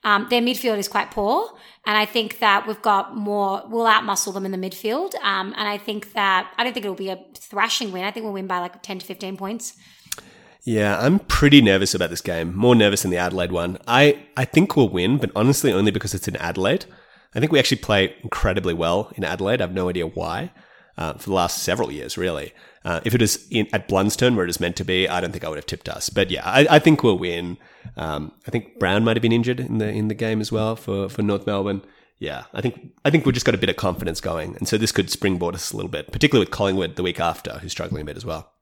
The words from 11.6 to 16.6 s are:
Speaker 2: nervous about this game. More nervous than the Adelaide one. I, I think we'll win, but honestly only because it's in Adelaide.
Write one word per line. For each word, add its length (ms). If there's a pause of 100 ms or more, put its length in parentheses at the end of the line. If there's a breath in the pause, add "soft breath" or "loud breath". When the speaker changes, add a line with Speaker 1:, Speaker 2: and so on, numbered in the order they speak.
Speaker 2:
nervous 320
about 160
this 120
game. 340
More 180
nervous 300
than 80
the 60
Adelaide 340
one. 260 (100)
I, 380 (100)
I 100
think 300
we'll 140
win, 300
but 160
honestly 360
only 200
because 240
it's 120
in 100
Adelaide. 480 (500 soft breath)